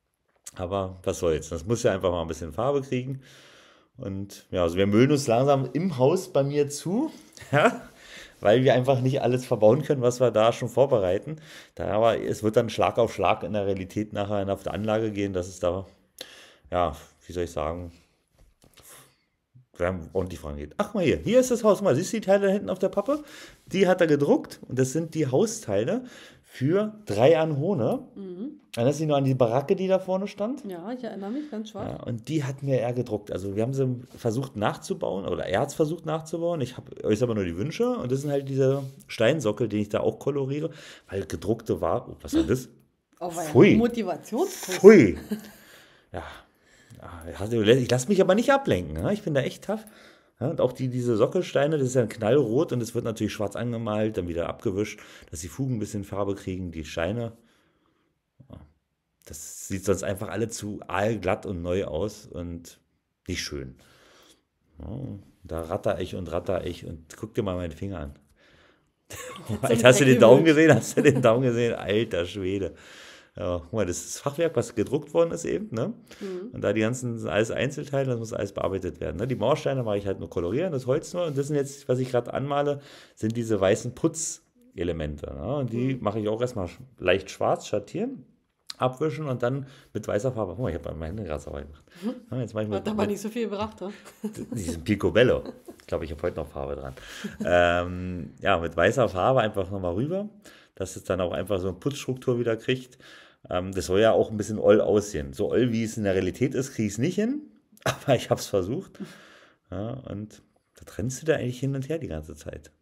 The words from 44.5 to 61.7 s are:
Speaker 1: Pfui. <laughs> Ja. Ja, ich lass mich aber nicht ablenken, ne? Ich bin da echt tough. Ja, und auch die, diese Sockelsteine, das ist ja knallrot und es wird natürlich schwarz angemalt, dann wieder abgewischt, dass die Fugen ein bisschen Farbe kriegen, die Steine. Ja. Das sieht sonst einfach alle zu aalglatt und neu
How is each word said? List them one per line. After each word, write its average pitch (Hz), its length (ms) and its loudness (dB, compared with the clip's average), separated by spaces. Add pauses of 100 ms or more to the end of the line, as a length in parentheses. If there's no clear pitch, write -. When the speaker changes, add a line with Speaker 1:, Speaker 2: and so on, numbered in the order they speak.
Speaker 1:
Pfui. 143 440 10
<laughs> - 60 -16 (840)
Ja. 90 120 -10 (1080)
Ja, 98 140 -10 (320)
ich 120 140 2
lass 127 180 0
mich 190 140 6
aber 185 120 4
nicht 233 160 4
ablenken, 98 440 2
ne? 104 180 0
Ich 208 100 -4
bin 156 120 -2
da 131 80 2
echt - 240 -6
tough. 214 180 -4 (560)
Ja, 120 80 -2
und - 120 -2
auch 127 120 2
die, 131 160 -4
diese 120 280 0
Sockelsteine, 147 600 2
das 131 120 2
ist 120 60 -4
ja 123 120 4
knallrot 120 640 2
und 123 80 0
es 110 140 -6
wird 117 100 -2
natürlich 110 300 -2
schwarz 101 220 -4
angemalt, 110 600 -2
dann 90 100 -2
wieder 82 220 -2
abgewischt, 98 500 -4 (320)
dass 78 100 -10
die 87 80 -10
Fugen 131 280 -4
ein - 20 -2
bisschen 104 260 -6
Farbe 98 300 -2
kriegen, 92 380 -8
die 78 140 -8
Steine. 110 460 -4 (1160)
Ja. - 60 -18 (720)
Das - 420 -14
sieht 95 160 -6
sonst 92 180 2
einfach 101 260 -6
alle 104 200 -4
zu 104 400 -10
aalglatt 98 560 0
und 90 160 -6
neu 87 240 -2